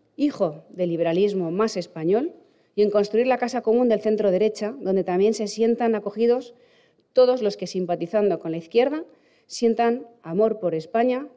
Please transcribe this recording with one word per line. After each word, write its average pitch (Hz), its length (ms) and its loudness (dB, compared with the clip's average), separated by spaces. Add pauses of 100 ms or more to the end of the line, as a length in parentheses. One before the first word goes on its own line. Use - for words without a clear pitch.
(160)
hijo 185 540 -2
del 180 180 -4
liberalismo 170 640 0
más 208 260 -2
español, 180 560 -2 (420)
y 202 60 -2
en 208 100 4
construir 214 360 2
la 262 100 2
casa 247 240 -4
común 233 300 2
del 208 100 2
centro 214 300 0
derecha, 214 500 0
donde 190 240 0
también 190 300 2
se 214 120 -6
sientan 233 480 0
acogidos 233 600 -2 (580)
todos 254 300 4
los 202 140 -2
que, 185 100 -10
simpatizando 175 720 -2
con 165 140 -6
la 165 60 -4
izquierda, 277 440 0 (440)
sientan 233 600 0 (160)
amor 185 380 0
por 170 160 -2
España, 247 500 -2 (100)